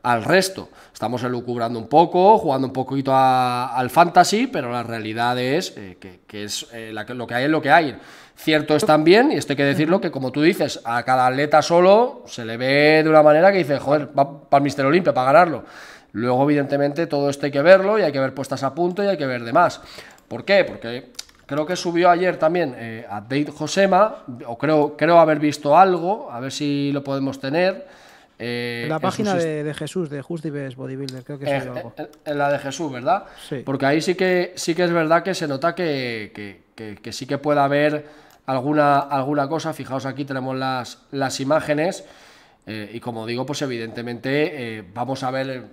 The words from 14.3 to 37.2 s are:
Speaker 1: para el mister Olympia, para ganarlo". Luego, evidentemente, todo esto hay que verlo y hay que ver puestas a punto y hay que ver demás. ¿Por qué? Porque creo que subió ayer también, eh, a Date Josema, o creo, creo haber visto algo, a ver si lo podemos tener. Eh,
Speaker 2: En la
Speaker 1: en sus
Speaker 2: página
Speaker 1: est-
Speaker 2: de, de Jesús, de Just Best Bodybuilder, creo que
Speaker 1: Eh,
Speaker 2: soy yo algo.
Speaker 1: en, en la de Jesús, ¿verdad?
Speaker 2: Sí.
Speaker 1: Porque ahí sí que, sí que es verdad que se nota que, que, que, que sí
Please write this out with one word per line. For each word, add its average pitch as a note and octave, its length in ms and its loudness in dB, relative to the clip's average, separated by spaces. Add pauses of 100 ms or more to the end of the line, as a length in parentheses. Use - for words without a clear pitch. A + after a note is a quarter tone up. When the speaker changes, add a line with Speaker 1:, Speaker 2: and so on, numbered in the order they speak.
Speaker 1:
para C#3+ 100 6
el C#3+ 40 4
mister C3+ 220 -2
Olympia, D#3 280 4
para C3 180 2
ganarlo". D3+ 320 6 (480)
Luego, B2+ 320 0
evidentemente, C#3+ 640 0
todo C#3+ 220 -2
esto C#3 160 -6
hay C#3+ 60 -2
que C#3 100 -2
verlo F#3+ 360 6
y G#3 40 0
hay D#3 100 0
que C3+ 80 -4
ver C3+ 140 -2
puestas C3+ 300 -6
a C3 120 -4
punto F3 280 -2
y G3+ 40 0
hay F#3+ 100 -2
que C#3+ 80 -4
ver B2 180 -6
demás. D#3 380 2 (460)
¿Por A#2 180 -10
qué? G3 200 4
Porque - 460 -12 (340)
creo D3+ 200 -4
que F3 100 -4
subió F3 340 2
ayer F3 280 2
también, D#3+ 400 0
eh, A2+ 320 -12
a G#2 120 -10
Date C#3 300 -4
Josema, F#3+ 720 0 (220)
o A#2+ 120 -10
creo, D3 380 2
creo E3+ 240 6
haber D#3 200 6
visto D3+ 380 2
algo, F#3+ 540 2
a A#2+ 80 -10
ver C3 120 -8
si C#3+ 420 -2
lo C#3 100 -4
podemos C3+ 360 -4
tener. F3 460 -2 (520)
Eh, A#2+ 460 -8
Speaker 2:
En D3+ 60 -6
la D#3 60 -2
Speaker 1:
en D#3 60 -6
sus F#3 80 0
Speaker 2:
página G3+ 280 -2
Speaker 1:
est- E3 80 0
Speaker 2:
de, D3+ 180 -4
de D3+ 100 -6
Jesús, D#3 360 -6
de C#3+ 120 -10
Just E3 240 -10
Best C#3 300 -8
Bodybuilder, C3 480 -12
creo D3 160 -14
que C#3 60 -12
Speaker 1:
Eh, C#3 140 0
Speaker 2:
soy B2+ 80 -8
yo B2 80 -12
algo. - 220 -12
Speaker 1:
en, D3+ 100 -12 (180)
en D3 120 -4
la C#3+ 140 0
de C#3 80 -2
Jesús, C#3 320 -8
¿verdad? C#3 340 -2 (220)
Speaker 2:
Sí. C#3+ 180 -8
Speaker 1:
Porque C#3 200 -2
ahí D3+ 160 2
sí F3 140 -2
que, F3+ 400 0
sí E3 200 -4
que F3+ 80 0
es E3+ 80 2
verdad E3 320 2
que F#3+ 100 -4
se E3 140 -6
nota D#3 260 -2
que, C3 600 -4
que, G2+ 280 -16 (120)
que, G#2+ 260 -14
que A#2 120 -14
sí - 120 -12